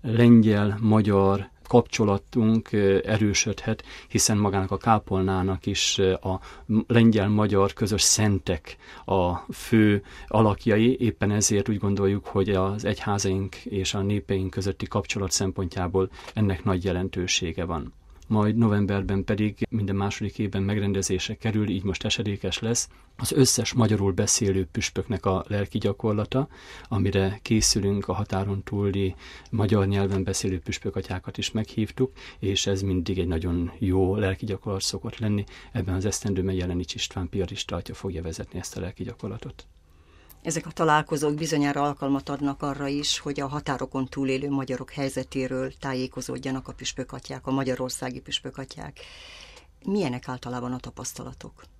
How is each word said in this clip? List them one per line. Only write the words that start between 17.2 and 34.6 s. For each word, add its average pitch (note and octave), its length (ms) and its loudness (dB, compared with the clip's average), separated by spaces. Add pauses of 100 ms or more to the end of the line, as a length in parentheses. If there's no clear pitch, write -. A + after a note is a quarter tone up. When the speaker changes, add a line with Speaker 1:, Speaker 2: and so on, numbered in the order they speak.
Speaker 1:
van. D#2 280 -6 (340)
Majd G#2+ 300 2
novemberben G2 680 2
pedig G#2+ 460 -2
minden G2 260 -2
második G2+ 420 -4
évben G2 240 -2
megrendezése G2+ 720 -2
kerül, G#2+ 320 0
így F#2 140 -2
most F#2+ 220 -4
esedékes G2+ 540 -2
lesz, A#2 300 -2 (280)
az - 160 -4
összes B2+ 400 4
magyarul G#2 400 4
beszélő F#2+ 600 2
püspöknek - 540 -4
a F#2 220 0
lelki G2+ 300 -2
gyakorlata, G#2+ 680 0 (400)
amire G2 540 0
készülünk, G2+ 680 0
a F#2+ 40 -2
határon G2 500 -4
túli G2 520 -2 (360)
magyar G#2 360 2
nyelven G2 380 0
beszélő F#2+ 340 -2
püspökatyákat - 800 -6
is - 120 -4
meghívtuk, A2 600 -2 (260)
és G2 280 -2
ez G2 160 0
mindig F#2 360 -2
egy F2 100 0
nagyon E2+ 500 -2
jó F#2+ 360 2
lelki G2+ 320 -2
gyakorlat G2 360 -4